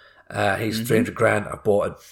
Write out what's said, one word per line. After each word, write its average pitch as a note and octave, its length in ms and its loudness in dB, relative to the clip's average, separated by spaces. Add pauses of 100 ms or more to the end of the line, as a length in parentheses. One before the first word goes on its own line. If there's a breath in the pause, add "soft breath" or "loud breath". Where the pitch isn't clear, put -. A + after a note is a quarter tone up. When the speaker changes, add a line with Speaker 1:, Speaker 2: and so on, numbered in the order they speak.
(300 soft breath)
Speaker 1:
Uh, G2+ 280 0
he's A2 180 -2
Speaker 2:
Mm-hmm. A2+ 100 -4
Speaker 1:
three A#2 120 2
hundred G2+ 180 0
grand. G#2+ 320 2
I've - 160 -12
bought G2+ 240 2
a - 80 -8 (160)